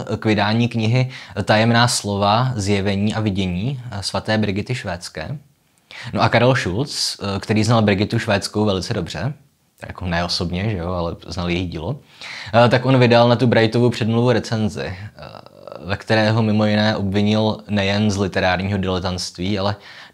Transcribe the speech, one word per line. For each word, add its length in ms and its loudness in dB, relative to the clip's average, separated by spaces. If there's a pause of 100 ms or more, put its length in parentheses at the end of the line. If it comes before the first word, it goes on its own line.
(200)
k 60 -4
vydání 420 2
knihy 420 0 (340)
Tajemná 440 4
slova, 680 0
zjevení 600 0
a 40 -4
vidění 640 -2 (200)
svaté 360 -2
Brigity 380 -2
Švédské. 600 -10 (760)
No 80 0
a 80 4
Karel 260 4
Schulz, 640 -4 (220)
který 240 0
znal 180 4
Brigitu 380 2
Švédskou 460 -2
velice 280 -2
dobře, 400 -6 (540)
jako 180 -12
ne 180 -2
osobně, 460 -4
že 80 -4
jo, 140 -6
ale 240 -4 (120)
znal 220 -6
její 180 -2
dílo, 320 -8 (680)
tak 160 2
on 140 4
vydal 300 6
na 60 4
tu 120 2
Brightovu 420 4
předmluvu 420 0
recenzi, 680 -2 (880)
ve 120 -4
které 340 2
ho 120 2
mimo 220 2
jiné 300 2
obvinil 640 2 (120)
nejen 420 2
z 60 0
literárního 600 0
diletantství, 840 -4
ale 160 -2 (380)